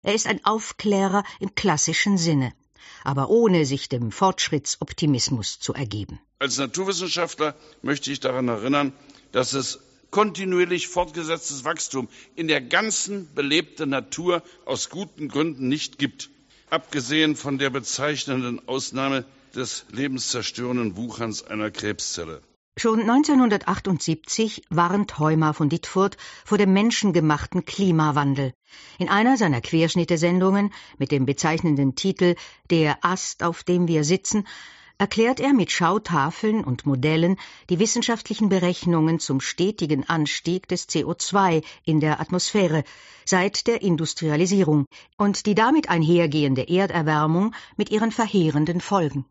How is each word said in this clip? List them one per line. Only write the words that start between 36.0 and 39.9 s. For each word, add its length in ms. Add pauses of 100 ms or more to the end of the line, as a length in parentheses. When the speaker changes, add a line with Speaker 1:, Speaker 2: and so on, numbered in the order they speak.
Speaker 1:
und 220
Modellen 500 (340)
die 100
wissenschaftlichen 680
Berechnungen 720
zum 220
stetigen 680